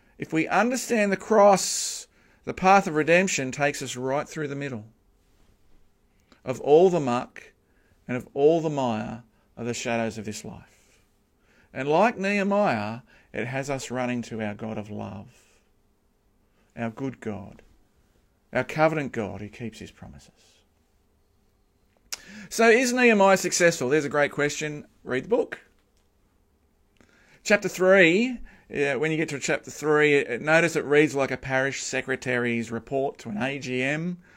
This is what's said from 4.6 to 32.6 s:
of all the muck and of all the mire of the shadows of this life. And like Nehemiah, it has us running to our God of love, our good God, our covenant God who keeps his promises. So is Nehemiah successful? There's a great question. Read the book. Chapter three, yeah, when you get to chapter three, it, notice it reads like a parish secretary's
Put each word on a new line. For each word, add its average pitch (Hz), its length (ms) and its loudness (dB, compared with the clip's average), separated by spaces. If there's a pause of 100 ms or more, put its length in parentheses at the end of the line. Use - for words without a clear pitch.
of 127 180 -8
all 165 280 8
the 175 100 0
muck 127 540 -6 (540)
and 127 100 -4
of - 160 -10
all 156 260 4
the 160 100 -4
mire 120 540 -6 (320)
of 117 100 -10
the 117 80 -4
shadows 113 440 -4
of 101 80 -12
this 107 180 -10
life. - 580 -20 (720)
And 135 140 -8
like 170 300 2
Nehemiah, 190 840 0 (320)
it 107 140 -6
has 135 220 -6
us 131 220 -8
running 123 320 -4
to 110 180 -10
our 104 120 -6
God 110 240 -10
of 104 120 -10
love, 104 380 -12 (1500)
our 117 140 -6
good 131 300 -10
God, 101 420 -12 (880)
our 127 120 -2
covenant 156 480 -2
God 101 300 -8
who 104 80 -12
keeps 113 300 -14
his 98 120 -16
promises. - 400 -20 (2250)
So 226 200 4
is 240 240 4
Nehemiah 214 440 6
successful? 170 520 2
There's 143 160 2
a 139 40 -6
great 143 220 0
question. 147 540 -4 (180)
Read 131 220 -4
the - 40 -10
book. - 300 -2 (1800)
Chapter 208 240 0
three, 190 720 4 (300)
yeah, 143 260 -2
when 156 160 -2
you 156 60 -2
get 160 120 -2
to 139 100 -8
chapter 135 300 -4
three, 151 460 2
it, 123 260 0
notice 165 360 2
it 131 80 -2
reads 143 280 4
like 131 180 -2
a 127 60 -6
parish 131 460 -4
secretary's 120 880 -4